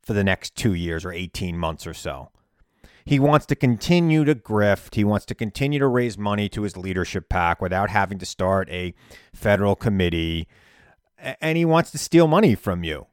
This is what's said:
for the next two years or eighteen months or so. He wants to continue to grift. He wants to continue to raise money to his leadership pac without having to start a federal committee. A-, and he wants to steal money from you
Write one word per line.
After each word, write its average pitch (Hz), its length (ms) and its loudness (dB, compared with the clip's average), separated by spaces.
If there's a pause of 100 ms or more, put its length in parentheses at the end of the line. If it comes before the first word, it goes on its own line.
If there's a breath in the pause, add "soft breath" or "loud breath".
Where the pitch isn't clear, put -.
for - 100 -10
the 101 120 2
next - 340 -2
two 107 160 0
years 85 320 -4
or 90 80 -10
eighteen 87 440 -8
months 80 300 -6
or 80 60 -12
so. 69 360 -12 (760 soft breath)
He - 140 2
wants 143 260 4
to 143 100 -2
continue 156 680 2
to 143 100 2
grift. 104 600 0
He 107 100 2
wants 104 220 0
to - 80 -8
continue 139 440 -4
to 139 80 2
raise 120 300 0
money 104 320 -2
to 104 140 -6
his 95 120 -6
leadership 92 540 -6
pac 85 320 0
without 95 280 -2
having 98 280 -2
to 92 80 -12
start 95 440 -2
a 90 260 -8 (380 loud breath)
federal 101 440 2
committee. 85 720 -2 (680 soft breath)
A-, - 240 -12
and 160 160 -2
he 170 60 2
wants 165 280 2
to 151 60 -10
steal 165 300 4
money 165 260 4
from 87 300 -4
you 78 300 -6